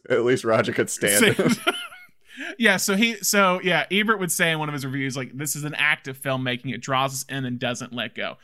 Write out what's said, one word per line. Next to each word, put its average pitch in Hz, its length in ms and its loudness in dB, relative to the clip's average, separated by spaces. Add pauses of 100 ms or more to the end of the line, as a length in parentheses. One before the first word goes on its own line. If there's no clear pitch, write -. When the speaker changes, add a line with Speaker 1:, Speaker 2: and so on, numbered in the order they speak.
Speaker 1:
at 120 160 2
least 127 200 2
Roger 113 280 2
could 110 200 0
stand 110 440 4
Speaker 2:
Stand. 240 220 2
Speaker 1:
him. - 220 -2
<laughs> - 60 -12 (720)
Speaker 2:
Yeah, 208 180 4
so 196 180 0
he, 226 220 2
so 185 460 4
yeah, 170 280 2
Ebert 208 280 2
would 180 120 -2
say 170 200 2
in 160 80 0
one 151 100 -2
of 147 40 -4
his 139 120 -4
reviews, 135 320 -4
like, 127 180 -8
"This 143 200 -6
is 147 80 -8
an 147 100 -6
act 151 340 0
of 131 140 -10
filmmaking. 127 500 -2
It 110 100 -8
draws 131 320 0
us 135 160 -8
in 135 160 -6
and 123 140 -4
doesn't 123 340 -4
let 117 200 -8
go." 101 300 -8